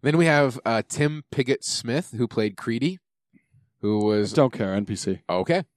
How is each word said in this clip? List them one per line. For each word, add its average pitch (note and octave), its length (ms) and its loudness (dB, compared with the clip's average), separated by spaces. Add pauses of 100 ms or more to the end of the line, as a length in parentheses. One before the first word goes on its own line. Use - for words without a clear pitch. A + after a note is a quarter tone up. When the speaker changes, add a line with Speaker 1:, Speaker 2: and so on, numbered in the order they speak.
Speaker 1:
Then D3+ 140 2
we E3+ 100 6
have, C#3+ 380 4
uh, A2+ 240 0
Tim D3 360 -2 (100)
Pigott C3 300 0
Smith, B2+ 520 -4
who A#2 120 0
played G#2+ 280 -2
Creedy, C3 420 -4 (840)
who G#2 240 0
was G#2 280 2
Speaker 2:
Don't C3+ 200 2
care, F#2+ 220 -4
N G2+ 120 0
P G#2+ 80 -6
C. F#2+ 340 -4
Speaker 1:
Okay. F#2+ 360 0 (120)